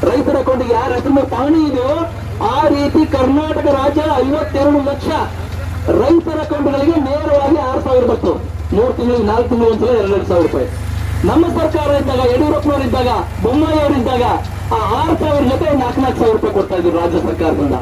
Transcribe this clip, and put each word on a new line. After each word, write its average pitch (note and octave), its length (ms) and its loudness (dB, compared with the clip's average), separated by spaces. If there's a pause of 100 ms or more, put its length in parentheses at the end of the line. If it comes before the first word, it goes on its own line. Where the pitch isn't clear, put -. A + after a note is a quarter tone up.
(100)
ರೈತರ C#4 280 0
ಅಕೌಂಟ್‌ಗೆ B3+ 360 0
ಯಾರ A#3+ 180 0
ಹೆಸರು C4+ 340 2
ಪಾವನಿ D4 380 2
ಇದೆಯೋ C4 320 0 (480)
ಆ D#4 240 2
ರೀತಿ C#4+ 380 2
ಕರ್ನಾಟಕ C#4+ 600 0
ರಾಜ್ಯ C#4+ 340 2 (260)
ಐವತ್ತೆರಡು C#4+ 520 0
ಲಕ್ಷ C#4 280 -2 (840)
ರೈತರ D#4 520 2
ಅಕೌಂಟ್‌ಗಳಿಗೆ D4 600 0
ನೇರವಾಗಿ C#4+ 560 2
ಆರು C4+ 240 -2
ಸಾವಿರ B3+ 240 2
ಬರ್ತವೆ. G3 280 0 (440)
ಮೂರು A#3 160 2
ತಿಂಗಳಿಗೆ, A#3+ 320 0
ನಾಲ್ಕು A#3 240 2
ತಿಂಗಳಿಗೆ A#3 240 2
ಒಂದ್ಸಲ A#3 240 2
ಎರಡು G3 160 2
ಎರಡು F#3 140 0
ಸಾವಿರ F3 160 2
ರೂಪಾಯಿ. C#3 240 0 (580)
ನಮ್ಮ E4 360 0
ಸರ್ಕಾರ D4+ 300 -2
ಇದ್ದಾಗ, C4 400 0
ಯಡಿಯೂರಪ್ಪನವರು C#4+ 520 0
ಇದ್ದಾಗ, B3+ 260 -2 (340)
ಬೊಮ್ಮಾಯಿ D4+ 380 2
ಅವರು C#4+ 140 2
ಇದ್ದಾಗ B3 280 0 (520)
ಆ B3+ 280 -2
ಆರು E4 220 0
ಸಾವಿರ D4 180 0
ಜೊತೆ C#4+ 340 0
ನಾಲ್ಕು B3+ 240 -2
ನಾಲ್ಕು C4 180 0
ಸಾವಿರ A3+ 140 2
ರೂಪಾಯಿ - 220 0
ಕೊಡ್ತಾ F#3+ 200 0
ಇದ್ರು E3+ 260 0
ರಾಜ್ಯ F3 180 0
ಸರ್ಕಾರದಿಂದ. D3 640 -2